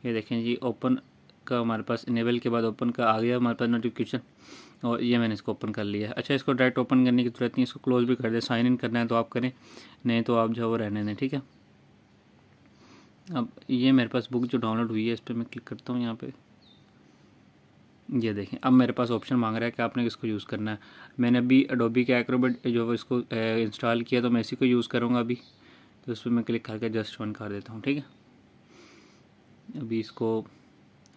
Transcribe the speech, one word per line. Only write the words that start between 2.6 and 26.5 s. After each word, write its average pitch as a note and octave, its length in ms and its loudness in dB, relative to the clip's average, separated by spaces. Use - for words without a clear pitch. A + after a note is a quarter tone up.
ओपन A2+ 260 -2
का A#2+ 160 0
आ A2 140 4
गया A#2+ 160 2
हमारे A#2+ 200 2
पास A#2+ 120 0
नोटिफिकेशन A#2 520 -2
और A#2 180 0
ये A#2+ 160 2
मैंने A2+ 160 0
इसको G#2 180 -6
ओपन A2 200 -6
कर G#2+ 120 -4
लिया G#2 240 -4
है। - 60 -8
अच्छा, C#3 200 -2
इसको C3+ 180 0
डायरेक्ट B2+ 260 4
ओपन B2+ 260 4
करने B2 180 4
की A#2+ 60 0
ज़रूरत A#2+ 240 -2
नहीं, B2+ 120 2
इसको - 160 -6
क्लोज B2 240 4
भी B2 120 2
कर A#2 140 -2
दें। A#2 120 0
साइन A#2+ 240 0
इन B2 100 4
करना A#2+ 220 -2
है A#2 80 2
तो A#2 80 -2
आप A#2 140 2
करें, B2+ 240 -2
नहीं A#2 160 2
तो A#2+ 140 2
आप A2+ 160 2
जो A#2 100 -4
है A2+ 60 0
वो A#2 80 2
रहने G#2+ 280 -2
दें, G#2 120 -4
ठीक C#3 180 -4
है। C3+ 80 -4
अब C3+ 260 -4
ये C3 220 4
मेरे B2 160 4
पास A#2+ 240 -2
बुक B2 120 0
जो B2 140 -2
डाउनलोड A2+ 320 0
हुई A2 160 -2
है, A#2 80 0
इस A2 60 -8
पर A#2+ 140 -10
मैं A#2 120 -4
क्लिक - 200 -16
करता - 260 -10
हूँ B2 100 -2
यहाँ A#2 120 -4
पे। B2+ 180 -12
ये A2+ 260 0
देखें, G2+ 240 -6
अब B2+ 140 2
मेरे B2 200 6
पास B2 180 0
ऑप्शन A#2+ 260 -2
मांग A2+ 200 0
रहा A2+ 80 -2
है A#2 60 -2
कि A#2+ 120 -4
आपने A#2 220 -2
किसको A#2 220 -4
यूज़ G#2 200 -4
करना G#2+ 240 -6
है। G#2 80 -8
मैंने A#2+ 180 4
अभी C3 240 6
Adobe A#2 320 2
के B2+ 100 2
Acrobat B2 540 2
जो A#2 200 0
है A#2 60 0
इसको, B2 260 -2
ए, A2+ 300 0
इंस्टॉल A#2 400 0
किया, B2 180 0
तो A#2+ 100 0
मैं A#2 100 4
इसी B2 160 -6
को C3 80 2
यूज़ B2 240 4
करूँगा A#2+ 320 0
अभी। A#2+ 180 -2
तो B2 60 -6
इस A2 80 -8
पर B2 100 -6
मैं A#2 140 2
क्लिक A#2 200 -2